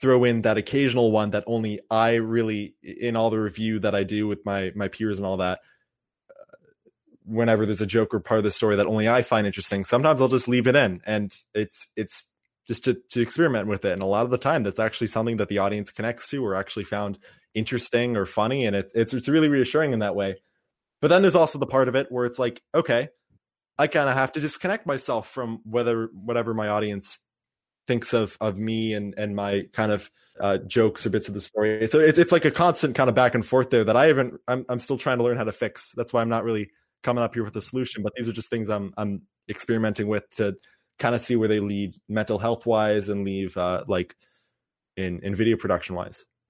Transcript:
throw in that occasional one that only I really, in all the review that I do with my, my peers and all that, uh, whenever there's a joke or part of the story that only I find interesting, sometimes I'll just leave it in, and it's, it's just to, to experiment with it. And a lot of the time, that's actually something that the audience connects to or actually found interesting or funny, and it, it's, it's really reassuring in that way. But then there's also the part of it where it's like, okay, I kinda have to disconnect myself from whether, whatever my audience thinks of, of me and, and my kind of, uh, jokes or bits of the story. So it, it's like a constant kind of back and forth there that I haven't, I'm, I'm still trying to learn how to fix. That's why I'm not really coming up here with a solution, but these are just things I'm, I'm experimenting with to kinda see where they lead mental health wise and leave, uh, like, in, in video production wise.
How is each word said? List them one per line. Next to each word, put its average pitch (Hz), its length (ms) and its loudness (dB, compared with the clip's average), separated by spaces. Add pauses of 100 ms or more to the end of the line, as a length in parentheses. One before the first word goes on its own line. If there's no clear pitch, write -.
throw 127 240 6
in 117 160 2
that 110 160 2
occasional 123 540 2
one 107 180 2
that 104 180 -4
only 110 320 -2 (100)
I 113 260 4
really, 110 680 -2
in 117 340 -6
all 113 140 2
the 110 100 0
review 107 400 -4
that 101 160 0
I 101 80 2
do 107 240 -2
with 101 180 -6
my, 98 300 -4
my 98 140 -4
peers 104 280 -4
and 98 80 -6
all 95 120 -4
that, 90 220 -2 (720)
uh, - 260 -20 (680)
whenever 110 420 2
there's 101 160 -2
a 107 40 0
joke 107 280 0
or 107 60 0
part 110 200 2
of 101 40 0
the 104 80 2
story 107 240 2
that 98 120 2
only 107 200 0
I 123 140 4
find 107 260 2
interesting, 98 380 -4
sometimes 139 360 4
I'll 131 60 6
just 127 220 2
leave 123 180 2
it 127 80 4
in, 98 300 2
and 104 280 -2 (200)
it's, - 420 -4
it's - 300 -6 (400)
just - 200 -6
to, 127 80 2 (160)
to 123 100 -2
experiment 120 480 0
with 101 160 -4
it. 98 80 0
And 92 100 -4
a 95 40 -4
lot 101 180 2
of 123 80 -2
the 127 60 0
time, 139 260 0
that's 101 160 -4
actually 110 280 -2
something 113 280 -2
that 104 140 -2
the 101 80 -2
audience 101 340 -2
connects 113 380 -6
to 135 160 -4
or 95 100 -2
actually 98 300 -6
found 104 340 -6 (340)
interesting 120 600 -2
or 98 100 0
funny, 120 400 -2
and 101 120 0
it, 98 180 -4
it's, 113 180 0
it's 127 140 -4
really 156 220 4
reassuring 143 420 0
in 113 80 -2
that 101 160 -2
way. 98 220 -4 (640)
But 147 80 2
then 180 120 6
there's 185 140 4
also 156 240 4
the 135 80 -2
part 131 220 2
of 120 60 -2
it 135 140 0
where 123 140 -2
it's 123 160 -4
like, 120 220 -2 (120)
okay, 139 360 0 (680)
I 147 100 2
kinda 143 260 2
have 135 180 0
to 156 80 -6
disconnect 180 460 -4
myself 131 440 -4
from 113 360 -8
whether, 117 480 0
whatever 113 400 -4
my 107 160 -2
audience 104 500 -4 (640)
thinks 120 280 -2
of, 110 260 0
of 107 180 -2
me 110 360 -4
and, 101 240 -6
and 104 180 -6
my 101 280 -2 (100)
kind 107 180 0
of, 101 180 -4 (300)
uh, 98 200 2
jokes 107 460 0
or 113 40 0
bits 98 180 -2
of 101 60 -10
the 98 80 -8
story. 107 440 0
So 135 140 4
it, 156 180 8
it's 170 140 6
like 165 140 4
a 139 60 6
constant 160 440 2
kind 127 140 4
of 107 60 0
back 123 200 4
and 117 100 0
forth 127 260 2
there 117 120 4
that 110 140 4
I 147 100 8
haven't, 135 400 2
I'm, 127 220 -4
I'm 123 100 -2
still 135 180 -4
trying 131 200 -2
to 120 80 0
learn 120 100 2
how 117 80 -4
to 107 80 -4
fix. - 460 -8
That's 120 160 -4
why 120 80 2
I'm 113 80 0
not 113 160 -2
really 107 260 -2 (300)
coming 120 240 0
up 113 80 -6
here 117 100 -4
with 104 140 -8
a 101 40 -6
solution, 123 420 -6
but 104 120 -4
these 117 140 -6
are - 20 -6
just 107 180 -10
things 110 200 -4
I'm, 101 260 -4
I'm 101 280 -6 (260)
experimenting 110 580 -2
with 104 300 -2
to 101 180 0 (440)
kinda 120 200 0
see 120 160 0
where 110 140 2
they 107 100 2
lead 101 360 -4 (120)
mental 104 320 -2
health 113 260 -2
wise 107 440 2
and 101 160 -2
leave, 98 320 -4
uh, 90 300 -2
like, 90 280 -2 (800)
in, 90 260 -6
in 101 140 -6
video 110 220 2
production 90 380 -2
wise. 92 300 -12 (240)